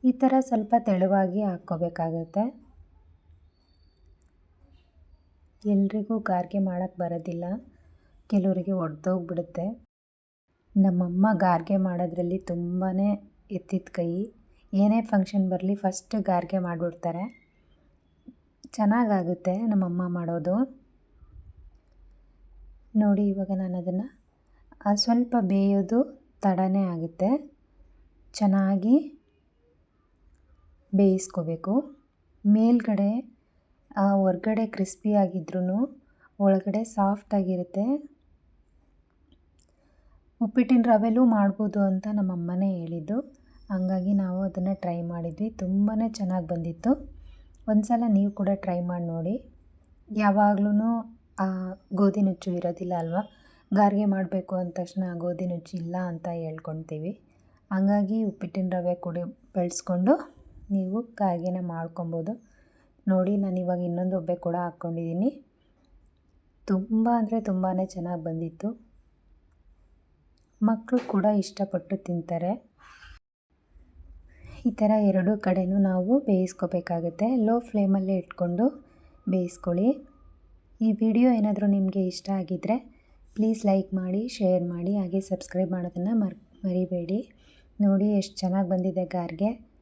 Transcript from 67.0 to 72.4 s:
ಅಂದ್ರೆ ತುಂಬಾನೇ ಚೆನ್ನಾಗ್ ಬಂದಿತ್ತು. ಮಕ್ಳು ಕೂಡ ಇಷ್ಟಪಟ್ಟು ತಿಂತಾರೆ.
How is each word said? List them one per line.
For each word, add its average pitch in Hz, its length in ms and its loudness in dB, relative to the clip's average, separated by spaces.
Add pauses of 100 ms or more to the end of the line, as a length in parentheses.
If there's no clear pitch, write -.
ಅಂದ್ರೆ 226 260 0
ತುಂಬಾನೇ 185 460 -2
ಚೆನ್ನಾಗ್ 175 380 -8
ಬಂದಿತ್ತು. 165 640 -8 (1700)
ಮಕ್ಳು 220 460 0
ಕೂಡ 196 160 0
ಇಷ್ಟಪಟ್ಟು 196 720 0
ತಿಂತಾರೆ. 175 760 -6 (1900)